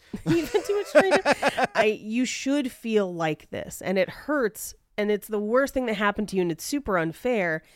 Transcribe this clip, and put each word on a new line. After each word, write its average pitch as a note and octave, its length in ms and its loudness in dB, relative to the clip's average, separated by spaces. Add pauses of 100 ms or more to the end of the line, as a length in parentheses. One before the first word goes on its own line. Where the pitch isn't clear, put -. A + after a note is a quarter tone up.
<laughs> - 180 -12
You've D#4+ 240 0
had F#4+ 140 0
too G4+ 120 0
much G4+ 80 -2
screen F#4 320 6
time. C#4 560 2
I, G#3+ 260 2
you A3+ 260 -2
should C4+ 460 -2
feel G#3 400 0
like E3 380 -2
this. - 320 -10
And F#3+ 160 0
it F#3 100 2
hurts. - 680 -4 (240)
And G#3 120 0
it's G3+ 160 -2
the G#3+ 120 -4
worst B3 360 2
thing B3+ 100 0
that A3 80 0
happened G#3 360 0
to F#3 80 -6
you, F#3 40 4
and F3 100 2
it's D#3+ 120 -8
super B3 340 -2
unfair, E3 640 0 (140)